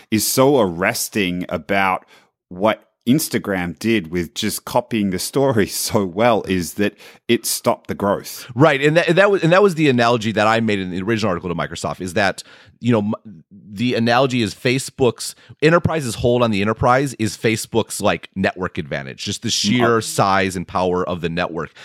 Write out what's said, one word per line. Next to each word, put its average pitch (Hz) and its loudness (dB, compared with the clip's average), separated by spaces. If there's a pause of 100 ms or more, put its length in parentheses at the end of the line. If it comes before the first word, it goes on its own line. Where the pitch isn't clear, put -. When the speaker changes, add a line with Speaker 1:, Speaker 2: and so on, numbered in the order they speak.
(120)
Speaker 1:
is 107 2
so 135 4
arresting 92 0
about 95 -2 (440)
what 98 -2 (160)
Instagram 101 0
did 107 -2
with 87 -4
just - -6
copying 113 -2
the 90 -4
story 131 2
<laughs> - -
so - -2
well, 104 2
is 90 -4
that 101 -2 (320)
it 120 2
stopped - -2
the 120 -6
growth. - -2
Speaker 2:
Right. 143 4
And 151 2
that, 165 2
that 196 4
was, 190 0
and 160 4
that 190 6
was 202 4
the 151 2
analogy 117 2
that 104 2
I 113 4
made 104 0
in 92 -6
the 90 -4
original 107 -2
article 87 -4
to 87 -4
Microsoft, 76 -6
is 92 -8
that, 95 0 (360)
you 117 0
know, 113 4
m-, 104 -6
the 101 -4
analogy 120 2
is 95 -2
Facebook's, - -2 (300)
enterprise's 156 2
hold 123 2
on 117 2
the 98 0
enterprise 123 0
is 107 -4
Facebook's, - -2
like, 92 -2
network 95 -4
advantage, 71 -8
just 98 -6
the 117 -6
sheer 117 2
Speaker 1:
Mm. 104 -4
Speaker 2:
size 95 0
and 87 -6
power 90 -2
of 87 -6
the 82 -4
network 82 -6 (120)